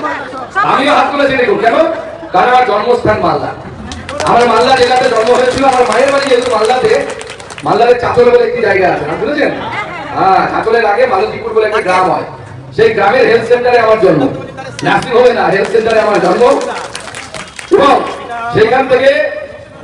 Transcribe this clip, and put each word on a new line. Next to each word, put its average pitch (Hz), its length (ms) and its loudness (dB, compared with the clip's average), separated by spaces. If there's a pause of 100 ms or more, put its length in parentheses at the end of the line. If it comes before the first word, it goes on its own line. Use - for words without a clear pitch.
(560)
আমিও 294 380 2
হাত - 180 2
তুলেছি 277 260 0
দেখুন। 208 200 2
কেন? 226 160 2 (580)
কারণ - 160 2
আমার 247 180 4
জন্মস্থান 220 540 0
মালদা। - 280 -2 (760)
আমার 240 240 4
মালদা 240 280 4
জেলাতে 247 340 2
জন্ম 226 240 2
হয়েছিল। 254 320 2
আমার 254 260 2
মায়ের 269 200 2
বাড়ি 269 180 0
যেহেতু 240 260 2
মালদাতে, 220 500 2 (580)
মালদাতে 233 360 2
চাঁচল 240 320 2
বলে 240 160 4
একটি 240 140 -2
জায়গা 190 280 2
আছে, 147 160 -2
নাম 156 140 -6
শুনেছেন? 277 320 -2 (680)
হ্যাঁ, 381 320 2
চাঁচলের 226 340 0
আগে 202 220 0
মালতীপুর 214 460 -4
বলে 220 140 2
একটা 214 140 -2
গ্রাম - 300 0
হয়, - 120 -2 (520)
সেই 226 180 0
গ্রামের 220 340 2
হেলথ 226 200 0
সেন্টারে 247 320 2
আমার 220 200 2
জন্ম। 160 280 2 (560)
নার্সিং - 300 -2
হোমে 240 200 4
না, 220 120 0
হেলথ 196 220 0
সেন্টারে 220 320 0
আমার 208 200 2
জন্ম 226 400 2 (1120)
এবং 277 300 4 (520)
সেইখান 247 340 2
থেকে 269 540 2 (420)